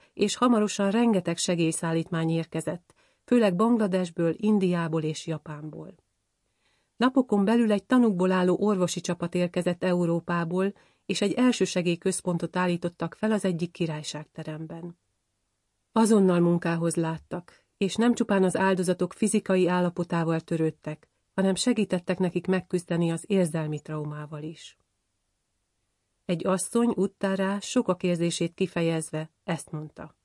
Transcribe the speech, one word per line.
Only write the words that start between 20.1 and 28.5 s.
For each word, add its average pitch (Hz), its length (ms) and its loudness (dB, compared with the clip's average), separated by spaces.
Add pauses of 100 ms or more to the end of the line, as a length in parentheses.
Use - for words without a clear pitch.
törődtek, 156 680 -4 (260)
hanem 190 200 2
segítettek 190 640 -2
nekik 175 280 -2
megküzdeni 175 640 -2
az 165 160 -6
érzelmi 156 540 -2
traumával 151 600 -10
is. 156 340 -14 (1500)
Egy 180 220 -2
asszony, 233 500 0
Uttara, 196 640 -2
sokak 196 420 -2
érzését 170 520 -2